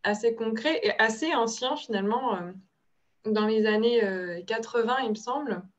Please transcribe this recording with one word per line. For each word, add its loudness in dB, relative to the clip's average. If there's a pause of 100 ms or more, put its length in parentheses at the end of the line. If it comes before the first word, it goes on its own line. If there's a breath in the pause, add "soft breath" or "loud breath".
assez 0
concret 0
et 2
assez 2
ancien 0
finalement, -2
euh, -6 (760)
dans 2
les 4
années, 4
euh, -4
quatre-vingts, 0
il -2
me 0
semble -4 (160)